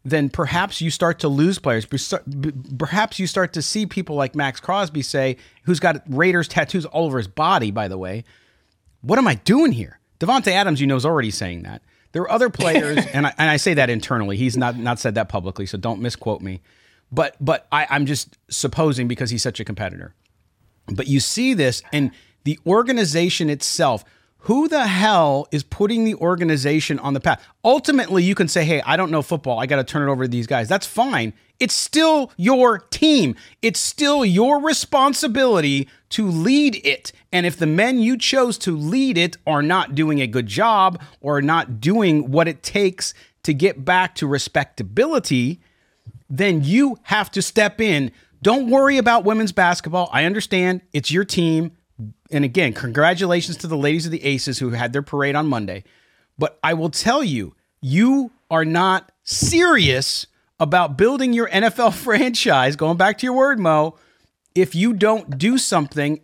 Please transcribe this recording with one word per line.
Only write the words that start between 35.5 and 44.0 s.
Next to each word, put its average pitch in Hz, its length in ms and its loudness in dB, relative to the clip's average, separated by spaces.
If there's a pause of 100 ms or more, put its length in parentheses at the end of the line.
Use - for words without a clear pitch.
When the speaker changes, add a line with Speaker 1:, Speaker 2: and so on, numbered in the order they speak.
Speaker 1:
to 214 160 -2
lead 214 600 2
it. - 260 -2 (180)
And 180 140 0
if 175 140 -2
the 165 80 0
men 220 320 2
you 233 180 2
chose 240 420 0
to 175 160 -4
lead 196 440 0
it 170 180 0 (100)
are 147 160 0
not 151 320 0
doing 151 280 0
a 127 40 0
good 113 200 -2
job 190 560 2 (180)
or 143 220 -2
not 143 360 -2
doing 156 520 2
what 165 180 2
it 151 140 -8
takes - 500 -2 (300)
to 160 100 0
get 139 320 0
back 180 320 0